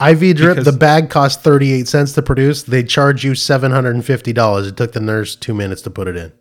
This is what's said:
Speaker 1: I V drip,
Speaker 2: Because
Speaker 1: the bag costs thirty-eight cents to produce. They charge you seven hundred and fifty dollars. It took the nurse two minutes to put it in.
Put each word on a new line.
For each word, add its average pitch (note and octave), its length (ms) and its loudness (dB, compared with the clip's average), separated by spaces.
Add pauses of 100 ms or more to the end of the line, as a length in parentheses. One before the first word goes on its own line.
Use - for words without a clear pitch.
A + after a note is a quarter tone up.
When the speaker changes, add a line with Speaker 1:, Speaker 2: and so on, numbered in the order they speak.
Speaker 1:
I D#3 140 6
V F3 180 4
drip, D#3+ 240 2
Speaker 2:
Because C3 80 0
Speaker 1:
the C#3 120 2
bag D#3 320 4
costs C#3 320 0
thirty-eight C3+ 460 2
cents C#3+ 260 0
to D3 80 0
produce. C#3 420 0
They B2 200 0
charge C#3 400 0
you C3+ 120 -2
seven C3 360 0
hundred B2+ 240 0
and A#2 80 -4
fifty A#2+ 300 -4
dollars. G#2 340 0
It G2 80 -12
took A#2+ 160 -4
the - 80 -6
nurse G#2+ 380 -4
two - 160 -8
minutes G2 300 -6
to - 60 -10
put F#2+ 200 -8
it F2 80 -8
in. E2 240 -14